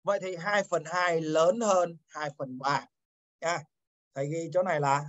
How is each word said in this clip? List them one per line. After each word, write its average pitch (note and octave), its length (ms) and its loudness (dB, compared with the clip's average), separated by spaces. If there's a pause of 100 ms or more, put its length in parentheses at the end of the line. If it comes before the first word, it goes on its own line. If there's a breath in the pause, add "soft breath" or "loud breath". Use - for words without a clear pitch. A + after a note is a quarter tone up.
Vậy G3 180 0
thì F#3 140 -6
hai G3 340 0
phần D#3+ 160 0
hai E3+ 360 2
lớn D#3+ 380 4
hơn F#3 380 2 (100)
hai D3+ 300 -8
phần C3 220 -10
ba C#3 260 0 (560)
nha. E3 180 -2 (540)
Thầy C#3 140 -4
ghi E3 260 -4
chỗ F3+ 100 2
này E3+ 160 0
là C#3+ 300 2